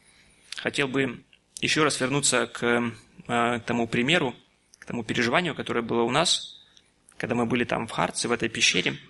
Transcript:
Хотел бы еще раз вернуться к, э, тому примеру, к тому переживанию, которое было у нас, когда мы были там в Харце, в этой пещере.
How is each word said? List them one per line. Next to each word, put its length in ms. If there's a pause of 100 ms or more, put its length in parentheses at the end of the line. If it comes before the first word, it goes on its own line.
(560)
Хотел 320
бы 360 (360)
еще 240
раз 160
вернуться 460
к, 460 (360)
э, 320
тому 260
примеру, 480 (440)
к 80
тому 180
переживанию, 500
которое 280
было 200
у 80
нас, 480 (600)
когда 160
мы 100
были 200
там 220
в 40
Харце, 380
в 40
этой 160
пещере. 440 (180)